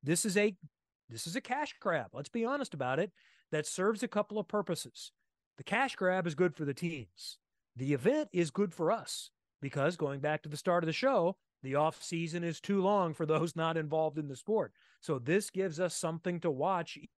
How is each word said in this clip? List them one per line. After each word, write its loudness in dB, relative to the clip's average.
This 2
is 2
a, 4
this -8
is -8
a -2
cash -4
grab. 0
Let's -10
be -2
honest -2
about 0
it. 0
That -2
serves 0
a -4
couple -2
of -4
purposes. -4
The -16
cash 0
grab 2
is -4
good 4
for -6
the -2
teams. -8
The 0
event 4
is 2
good 0
for 2
us -6
because, 0
going -2
back -2
to -12
the -8
start 2
of 0
the 0
show, 2
the -2
off 2
season -2
is -4
too 2
long 4
for -2
those 2
not 0
involved 0
in -4
the -8
sport. 0
So -2
this 0
gives -2
us 0
something -2
to 2
watch 0